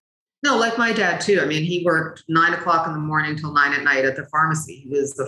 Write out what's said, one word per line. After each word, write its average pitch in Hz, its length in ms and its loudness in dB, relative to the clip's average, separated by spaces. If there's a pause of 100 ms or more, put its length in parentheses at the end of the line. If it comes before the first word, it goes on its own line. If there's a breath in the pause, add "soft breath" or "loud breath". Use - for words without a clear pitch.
(420)
No, 269 160 2
like 226 180 0
my 233 160 0
dad 180 300 0
too. 196 180 4
I 143 60 0
mean, 156 180 -2
he 175 200 -2
worked 160 440 0
nine 165 240 4
o'clock 165 340 0
in 156 60 -6
the 156 60 -6
morning 151 380 -2
till 151 160 -6
nine 143 200 2
at 143 100 -2
night 135 220 2
at 131 120 0
the 135 100 -10
pharmacy. 151 600 -2
He 127 40 -14
was 139 240 -2
the 131 140 -6